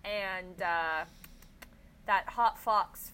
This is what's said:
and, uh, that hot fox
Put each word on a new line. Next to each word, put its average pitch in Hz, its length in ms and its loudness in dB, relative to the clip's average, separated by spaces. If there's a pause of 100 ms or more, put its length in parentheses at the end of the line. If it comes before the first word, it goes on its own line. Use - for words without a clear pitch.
and, 185 580 -4
uh, 165 420 0 (1000)
that 196 200 4
hot 226 320 2
fox - 560 0